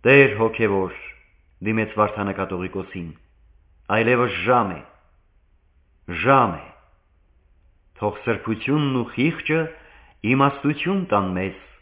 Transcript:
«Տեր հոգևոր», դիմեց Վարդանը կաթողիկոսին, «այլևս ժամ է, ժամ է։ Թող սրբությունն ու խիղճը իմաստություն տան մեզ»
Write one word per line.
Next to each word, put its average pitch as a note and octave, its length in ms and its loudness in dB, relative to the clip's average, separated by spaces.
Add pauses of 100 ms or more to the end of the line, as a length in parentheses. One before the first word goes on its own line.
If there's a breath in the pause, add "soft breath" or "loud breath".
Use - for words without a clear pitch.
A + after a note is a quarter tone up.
«Տեր C3 320 8
հոգևոր», G#2 600 0 (640)
դիմեց A2 340 -2
Վարդանը G#2 380 0
կաթողիկոսին, F#2 760 -8 (800)
«այլևս A#2 500 0
ժամ G#2 360 0
է, D2 60 -14 (1300)
ժամ G#2+ 460 2
է։ D#2 100 -14 (1300)
Թող G#2 240 -6
սրբությունն C3 800 -2
ու A#2 80 -6
խիղճը D#3+ 520 -2 (640 loud breath)
իմաստություն C#3+ 840 0
տան F#2+ 260 0
մեզ» F#2 260 -4 (240)